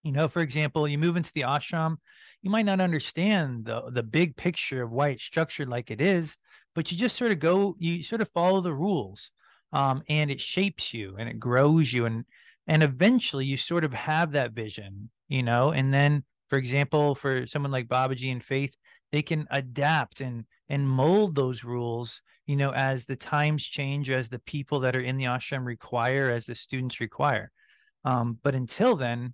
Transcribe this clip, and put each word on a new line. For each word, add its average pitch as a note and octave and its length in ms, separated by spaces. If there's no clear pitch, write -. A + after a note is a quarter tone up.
You D#3 80
know, D3 160
for E3+ 140
example, D3+ 460
you D3 120
move E3+ 180
into E3 160
the D3+ 80
ashram, D#3+ 540
you F#3+ 80
might A3 140
not F#3+ 140
understand E3 840
the, A2+ 240
the B2 140
big D3 340
picture C#3 460
of A#2 80
why C#3 180
it's B2 140
structured D#3 440
like B2 220
it A2 100
is, E3+ 380
but E3+ 160
you E3+ 60
just A#3 180
sort A#3 160
of E3+ 80
go, F3+ 400
you E3+ 240
sort A3+ 180
of - 80
follow F#3 320
the F3 140
rules, C#3 560
um, C#3 340
and D3+ 220
it C#3 100
shapes - 540
you F#2+ 240
and A#2 100
it A#2 120
grows C3+ 520
you. A#2+ 140
And, A2+ 180
and D#3+ 160
eventually D3 640
you C#3 120
sort E3+ 260
of C#3 100
have D#3 400
that B2+ 180
vision, G#2+ 580
you C3 140
know, B2 300
and C3+ 200
then, C#3+ 320
for C#3 100
example, C#3 560
for C3 320
someone C#3+ 240
like B2+ 160
Babaji C3 440
and B2 120
Faith, C3+ 320
they D3 120
can D#3 260
adapt C#3 720
and, A#2+ 240
and C#3 180
mold D#3+ 460
those B2+ 300
rules, A#2+ 580
you C#3+ 120
know, C#3 160
as C3+ 340
the C3+ 80
times D3+ 480
change, C#3 480
as B2+ 180
the A#2+ 100
people C#3+ 420
that B2+ 140
are B2+ 60
in B2+ 160
the C3 80
ashram B2+ 400
require, B2 640
as A#2 160
the B2 80
students B2+ 460
require. A#2+ 500
Um, A#2+ 400
but C#3 100
until F3+ 420
then B2 380